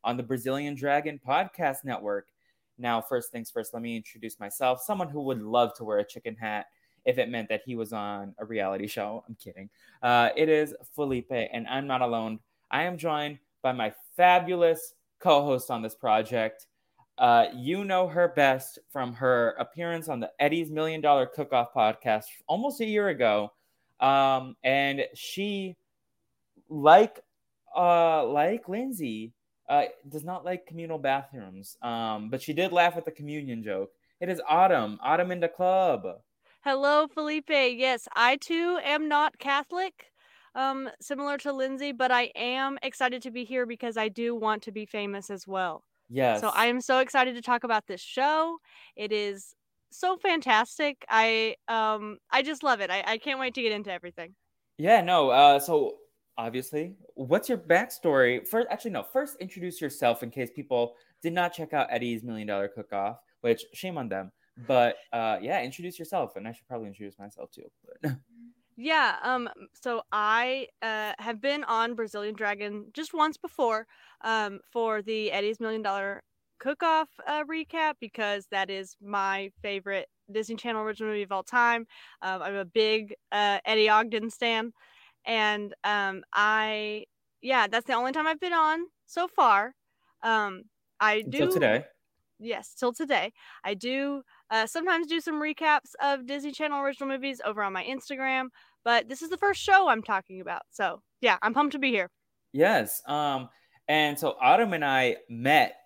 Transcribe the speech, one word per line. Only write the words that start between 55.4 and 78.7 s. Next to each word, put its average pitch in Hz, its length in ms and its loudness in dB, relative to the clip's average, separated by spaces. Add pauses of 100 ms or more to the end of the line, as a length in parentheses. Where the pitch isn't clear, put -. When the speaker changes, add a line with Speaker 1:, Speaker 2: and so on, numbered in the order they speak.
Speaker 1:
so 143 380 0 (400)
obviously, 127 580 -6 (200)
what's 135 340 0
your 240 80 0
backstory? 151 880 2
First, 233 240 -2
actually, 220 200 -6
no. 202 120 -4
First, 277 380 -4
introduce 180 400 -10
yourself 135 420 0
in 117 80 -10
case 127 180 -6
people 120 460 -4 (260)
did 170 120 -4
not 175 180 0
check 160 220 -10
out 143 160 0
Eddie's 117 340 -4
Million 110 240 -10
Dollar 101 220 -2
Cook-Off, 104 480 -6 (240)
which 117 320 0
shame 180 240 -8
on 123 100 -6
them. 95 240 -6 (340)
But, 123 300 4 (160)
uh, 113 300 -2
yeah, 151 200 -2
introduce 170 380 -10
yourself, 160 380 -6
and 101 100 -12
I 117 60 -12
should - 160 -20
probably 113 180 -10
introduce 101 320 -16
myself - 320 -18
too. - 180 -20 (320)
But 147 160 -4
<laughs> - 40 -20 (580)
Speaker 2:
Yeah, 277 440 0
um, 247 260 -2 (240)
so 233 380 -6
I, 233 560 0 (160)
uh, 214 340 -4
have 220 240 -8
been 285 220 -2
on 226 320 -2
Brazilian 214 400 -8
Dragon 208 580 -4
just 311 180 -10
once 311 240 0
before, 226 520 -2 (340)
um, 214 380 -2 (120)
for 220 300 -2
the 214 300 -4
Eddie's 208 280 -2
Million 220 220 -4
Dollar 196 400 -4 (380)
Cook-Off, 320 500 0 (160)
uh, 302 200 -4
recap, 311 540 -4
because 208 520 -6
that 190 180 0
is 190 320 -10